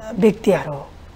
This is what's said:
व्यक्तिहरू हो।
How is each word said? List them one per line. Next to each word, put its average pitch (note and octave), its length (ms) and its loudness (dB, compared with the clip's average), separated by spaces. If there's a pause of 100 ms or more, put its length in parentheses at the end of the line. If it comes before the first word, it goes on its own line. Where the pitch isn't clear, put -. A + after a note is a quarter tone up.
(180)
व्यक्तिहरू F3+ 540 2
हो। C#3 140 -12 (300)